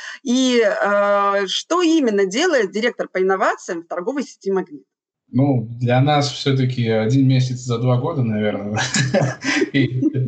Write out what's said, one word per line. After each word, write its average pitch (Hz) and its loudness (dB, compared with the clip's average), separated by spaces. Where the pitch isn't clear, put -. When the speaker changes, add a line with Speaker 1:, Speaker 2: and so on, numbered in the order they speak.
Speaker 1:
и, 247 2
э, 202 2
что 339 -2
именно 262 2
делает 247 0
директор 208 -4
по 185 -4
инновациям 190 -2
в 170 -18
торговой 220 -4
сети - -10
"Магнит"? 180 -4
Speaker 2:
Ну, 123 0
для 123 2
нас 147 2
всё-таки 127 0
один 120 2
месяц 127 2
за 117 -4
два 123 2
года, 147 -2
наверное. 107 -2
<laughs> - -2
И 131 0